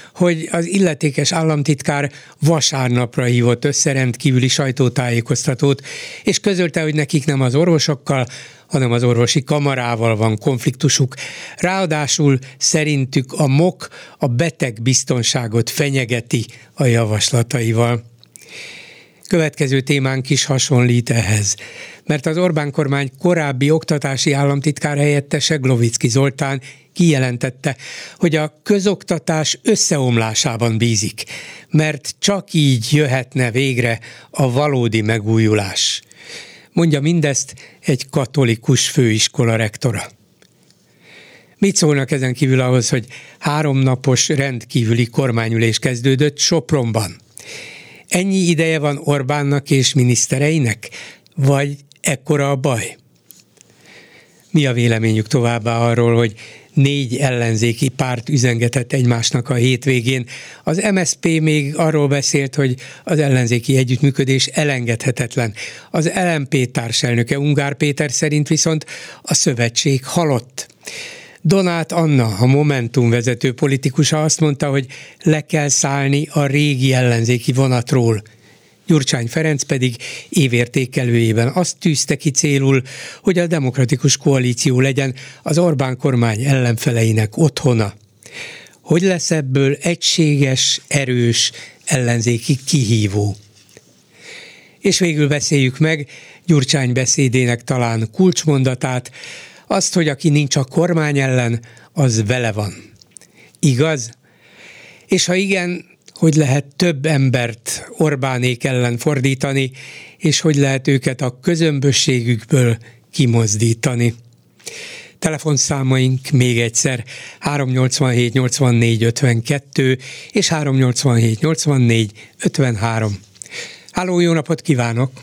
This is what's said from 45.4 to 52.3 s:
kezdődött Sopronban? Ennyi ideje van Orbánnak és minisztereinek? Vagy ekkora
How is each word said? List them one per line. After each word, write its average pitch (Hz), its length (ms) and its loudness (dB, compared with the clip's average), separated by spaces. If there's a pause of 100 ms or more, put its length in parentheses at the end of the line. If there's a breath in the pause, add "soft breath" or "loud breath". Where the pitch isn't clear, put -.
kezdődött 135 600 0
Sopronban? 120 800 -2 (920 loud breath)
Ennyi 190 300 0
ideje 160 400 2
van 143 260 -2
Orbánnak 143 640 0
és 135 240 2
minisztereinek? 131 920 0 (480 loud breath)
Vagy 143 400 0 (240)
ekkora 143 500 -2